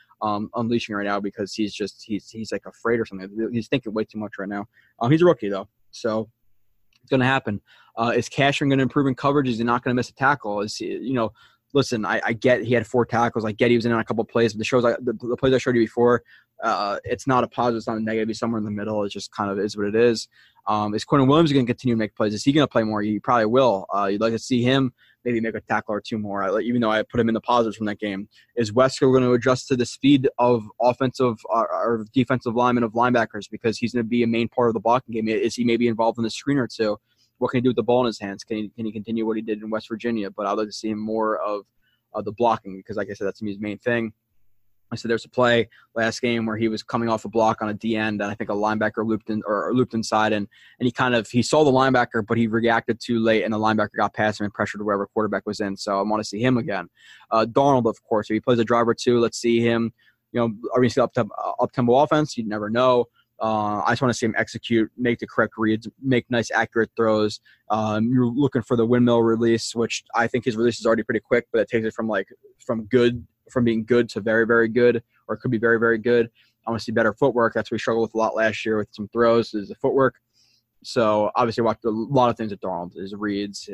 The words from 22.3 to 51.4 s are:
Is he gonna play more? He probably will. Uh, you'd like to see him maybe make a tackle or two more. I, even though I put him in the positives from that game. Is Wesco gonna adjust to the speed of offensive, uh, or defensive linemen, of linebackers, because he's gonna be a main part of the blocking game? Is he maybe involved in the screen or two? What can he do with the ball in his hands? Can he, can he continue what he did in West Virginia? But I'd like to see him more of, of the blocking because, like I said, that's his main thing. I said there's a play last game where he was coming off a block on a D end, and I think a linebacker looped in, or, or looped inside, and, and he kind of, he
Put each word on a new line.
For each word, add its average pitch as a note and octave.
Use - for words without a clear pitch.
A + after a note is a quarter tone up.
Is G#2
he C#3
gonna D3
play A#2
more? G#2+
He G#2+
probably A#2
will. A2+
Uh, G2+
you'd G2+
like A2+
to A2+
see B2
him C3
maybe A#2+
make A2+
a G#2+
tackle G#2+
or G2+
two A2+
more. G2+
I, G2
even A#2+
though A2
I G#2+
put -
him A2+
in A2+
the A2
positives A#2
from G#2+
that G2+
game. G#2
Is A2+
Wesco C3
gonna B2+
adjust -
to C3
the A#2+
speed C3+
of A#2+
offensive, B2
uh, A2+
or G#2+
defensive B2
linemen, A#2+
of G#2+
linebackers, A#2
because A2
he's A2+
gonna A#2+
be A#2+
a A#2
main A2+
part A#2+
of A2
the G#2+
blocking A#2
game? A2
Is A2
he A#2+
maybe A#2+
involved A2+
in A2+
the G#2+
screen C#3+
or A#2
two? G#2+
What B2
can B2+
he A#2+
do B2+
with A2+
the A#2
ball A#2+
in B2
his G#2+
hands? G2
Can A2
he, G#2+
can A2+
he G#2
continue A2
what A2
he A2
did G#2+
in G#2+
West G#2+
Virginia? A2
But G2+
I'd G2
like A2
to G2
see -
him G#2+
more G#2+
of, G2+
of G#2+
the G#2
blocking A2+
because, G2+
like G2+
I G2
said, G2
that's -
his G2+
main G#2
thing. A#2
I A#2
said A#2
there's A2+
a -
play A#2+
last A2+
game A#2
where G#2+
he A2+
was G#2+
coming A#2
off A2+
a G#2+
block A2
on G#2+
a G#2
D A2
end, G#2+
and G2+
I G#2
think G#2+
a G#2
linebacker G#2+
looped A2
in, G#2+
or, G2
or G#2+
looped B2+
inside, G#2+
and, G#2
and B2+
he A#2+
kind B2+
of, A2
he A#2+